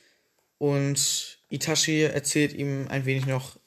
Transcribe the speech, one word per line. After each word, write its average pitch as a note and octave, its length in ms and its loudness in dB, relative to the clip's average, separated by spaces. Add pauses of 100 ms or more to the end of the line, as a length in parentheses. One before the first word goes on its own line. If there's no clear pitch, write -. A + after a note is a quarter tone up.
(580)
Und C#3+ 800 0 (120)
Itachi D#3 520 2
erzählt D3 500 2
ihm C3+ 360 -4
ein C3+ 160 -2
wenig C3 220 0
noch C3 400 -2